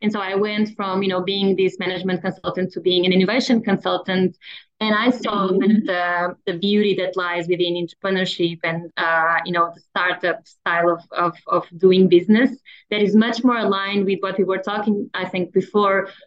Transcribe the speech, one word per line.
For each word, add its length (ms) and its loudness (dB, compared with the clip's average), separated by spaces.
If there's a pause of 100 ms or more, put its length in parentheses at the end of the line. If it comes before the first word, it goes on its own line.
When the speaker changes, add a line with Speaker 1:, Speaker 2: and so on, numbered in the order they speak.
Speaker 1:
And 100 0
so 80 -4
I 140 -6
went 420 -2
from, 260 -4
you 60 -2
know, 140 -2
being 340 0
this 220 0
management 420 -4
consultant 520 -6
to 80 -10
being 260 2
an 60 2
innovation 500 2
consultant. 760 -2 (440)
And 140 0
I 160 2
saw 380 -2
Speaker 2:
Mm-hmm. 120 0
Speaker 1:
kind 180 4
of 80 0
the, 500 -2 (100)
the 120 -4
beauty 380 2
that 200 -4
lies 320 -4
within 260 -2
entrepreneurship 880 -4
and, 360 -6
uh, 480 0
you 60 -4
know, 220 0
the 60 -20
startup 680 -4
style 440 -2
of, 100 -2 (120)
of, 200 -2 (140)
of 200 -2 (120)
doing 300 6
business 420 6 (400)
that 100 -2
is 160 4
much 260 4
more 140 2
aligned 480 0
with 160 0
what 160 -4
we 80 2
were 140 0
talking, 560 -2
I 100 -4
think, 300 -6
before, 560 0 (160)